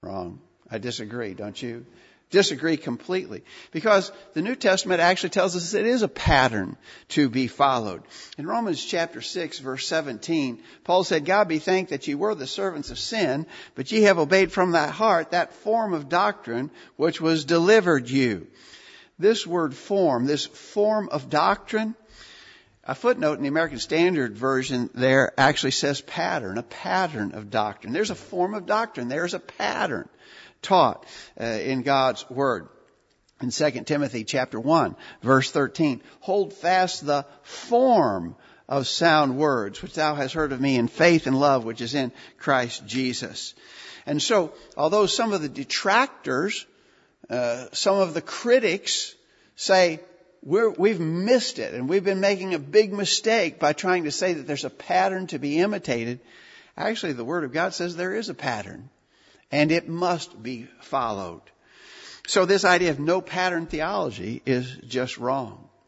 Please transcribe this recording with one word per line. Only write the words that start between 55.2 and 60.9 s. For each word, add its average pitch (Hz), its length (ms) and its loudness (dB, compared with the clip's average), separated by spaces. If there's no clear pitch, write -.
to 165 100 -8
be 143 220 -2
imitated," 123 600 -2
actually, 208 380 -4
the 120 120 -6
Word 160 180 -4
of 127 100 -8
God 170 220 -2
says 175 200 -6
there 180 200 -6
is 214 140 -6
a 175 40 -8
pattern, 113 560 -8
and 151 200 2
it 165 160 -2
must 170 540 -4
be 120 260 -10
followed. 101 600 -4